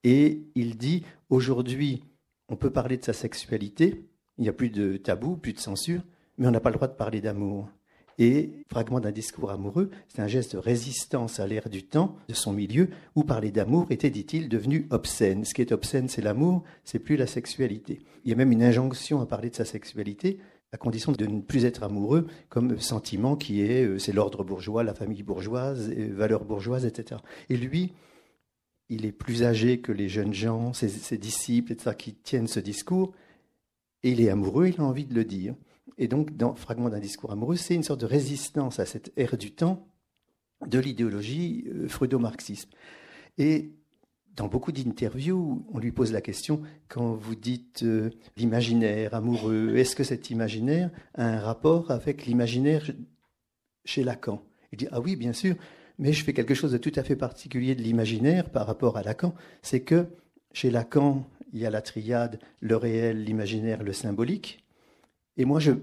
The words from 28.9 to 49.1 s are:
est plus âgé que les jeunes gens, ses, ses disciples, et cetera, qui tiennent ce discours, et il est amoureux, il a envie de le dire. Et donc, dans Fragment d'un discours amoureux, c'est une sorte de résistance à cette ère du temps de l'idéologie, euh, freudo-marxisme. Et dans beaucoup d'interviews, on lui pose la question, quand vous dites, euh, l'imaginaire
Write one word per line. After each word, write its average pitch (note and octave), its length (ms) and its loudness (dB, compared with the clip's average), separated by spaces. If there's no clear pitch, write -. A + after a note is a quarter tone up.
est G#2 80 -2
plus A#2 300 -2
âgé A#2+ 380 4
que A#2+ 120 -4
les G2+ 160 0
jeunes G#2 240 0
gens, A2+ 400 -2
ses, A#2+ 160 -2
ses - 300 -6
disciples, A#2 540 0
et - 40 -2
cetera, A2 180 -4
qui - 200 -14
tiennent A2+ 320 -2
ce A2 140 -2
discours, F3+ 520 -2
et B2+ 100 4
il A#2 100 2
est G#2+ 80 8
amoureux, G2+ 380 4
il F3 120 0
a D3+ 40 2
envie C3+ 220 0
de B2 80 -8
le A2+ 100 4
dire. G2 300 -6
Et B2 100 0
donc, D3+ 300 0
dans A#2+ 160 2
Fragment A#2+ 340 -4
d'un G#2 120 -4
discours G2+ 320 -8
amoureux, A#2 240 -2
c'est F3 180 0
une E3+ 80 2
sorte C#3 180 -2
de A#2 60 -2
résistance C3+ 760 0
à F2+ 60 0
cette - 320 -12
ère A#2+ 180 2
du G2+ 160 -8
temps F3+ 340 0
de B2 120 2
l'idéologie, B2 920 -2
euh, - 180 -6
freudo-marxisme. A#2+ 840 -2
Et D3+ 360 2
dans G2+ 140 -4
beaucoup B2+ 240 -2
d'interviews, C3+ 960 -2
on A#2+ 80 -6
lui A2+ 140 -2
pose A#2 180 2
la A2 120 -2
question, D3+ 400 -4
quand A#2+ 240 -2
vous A2 220 -6
dites, A#2+ 480 -6
euh, A2 260 2
l'imaginaire A2+ 760 2